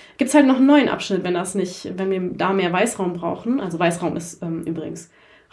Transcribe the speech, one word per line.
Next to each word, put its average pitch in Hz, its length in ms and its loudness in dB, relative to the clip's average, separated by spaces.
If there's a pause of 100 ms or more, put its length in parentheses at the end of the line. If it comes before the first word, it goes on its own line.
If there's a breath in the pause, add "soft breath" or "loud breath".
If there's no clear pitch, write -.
(180 loud breath)
Gibt's 247 160 0
halt 285 120 8
noch 262 100 6
einen 262 100 6
neuen 285 220 6
Abschnitt, - 340 -2
wenn 180 120 0
das 180 200 -4
nicht, 185 420 -4
wenn 190 140 -2
wir 190 100 -2 (140)
da 180 180 0
mehr 185 200 0
Weißraum 185 400 0
brauchen. 180 480 -4
Also 170 180 -6
Weißraum 170 380 0
ist, - 260 -12
ähm, 165 220 -6
übrigens 160 460 -8 (420 soft breath)